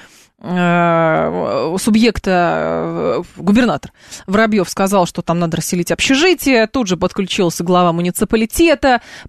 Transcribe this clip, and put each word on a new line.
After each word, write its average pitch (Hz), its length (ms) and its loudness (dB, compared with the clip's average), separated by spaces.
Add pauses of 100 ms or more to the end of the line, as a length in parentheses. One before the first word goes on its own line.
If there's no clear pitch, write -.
(400)
э, 165 1400 0
субъекта, 220 520 2 (840)
э, 175 60 -6 (140)
губернатор 190 540 0 (360)
Воробьев 214 420 0
сказал, 190 380 0
что - 160 -8
там 170 160 -2
надо 165 180 -2
расселить 175 340 -4
общежитие, 269 760 2
тут 247 200 -2
же 185 100 0
подключился 185 640 -2
глава 180 280 2
муниципалитета, 226 1120 0 (280)